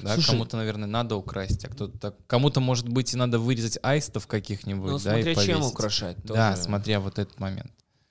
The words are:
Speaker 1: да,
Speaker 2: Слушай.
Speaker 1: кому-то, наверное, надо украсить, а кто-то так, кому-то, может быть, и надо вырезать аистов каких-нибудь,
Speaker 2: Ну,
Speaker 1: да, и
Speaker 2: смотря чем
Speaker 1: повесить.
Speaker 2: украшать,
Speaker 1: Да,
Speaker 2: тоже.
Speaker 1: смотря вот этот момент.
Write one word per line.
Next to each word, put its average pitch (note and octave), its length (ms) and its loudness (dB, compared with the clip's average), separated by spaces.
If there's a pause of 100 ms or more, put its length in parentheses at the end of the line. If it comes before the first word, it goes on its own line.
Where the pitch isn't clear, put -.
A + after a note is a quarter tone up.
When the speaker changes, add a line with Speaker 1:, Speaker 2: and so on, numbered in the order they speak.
Speaker 1:
да, G#2 140 0
Speaker 2:
Слушай. C#3 160 4
Speaker 1:
кому-то, A2+ 260 0
наверное, G#2+ 320 -2
надо A2+ 260 -2
украсить, F#2+ 480 -4
а - 60 -10
кто-то - 280 -8
так, G#2 180 -8 (120)
кому-то, C3+ 320 4
может B2 300 0
быть, B2 240 0
и B2 40 -4
надо B2 220 2
вырезать A2+ 420 0
аистов C#3+ 460 0
каких-нибудь, G2 640 -4
Speaker 2:
Ну, - 80 -2
Speaker 1:
да, G2+ 200 2
и A2+ 40 2
Speaker 2:
смотря - 120 0
чем G2+ 260 4
Speaker 1:
повесить. C3 120 2
Speaker 2:
украшать, G#2+ 520 -2
Speaker 1:
Да, G#2+ 260 4
Speaker 2:
тоже. F#2 120 0
Speaker 1:
смотря G#2 360 0
вот F#2+ 180 -4
этот G2+ 220 -4
момент. F#2+ 320 -6 (400)